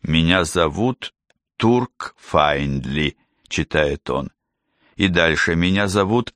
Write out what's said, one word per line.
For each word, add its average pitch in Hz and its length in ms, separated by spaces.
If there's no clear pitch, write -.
«Меня 82 440
зовут 87 680
Турк - 600
Файндли», 71 1000
читает 73 600
он. 67 220
И 98 120
дальше: 85 480
Меня 92 320
зовут 104 480